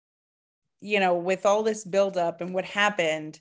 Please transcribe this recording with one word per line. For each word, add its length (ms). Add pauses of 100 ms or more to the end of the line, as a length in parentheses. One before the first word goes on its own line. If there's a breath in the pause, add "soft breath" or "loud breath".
(800)
you 180
know, 160
with 300
all 180
this 200
buildup 580
and 120
what 120
happened, 760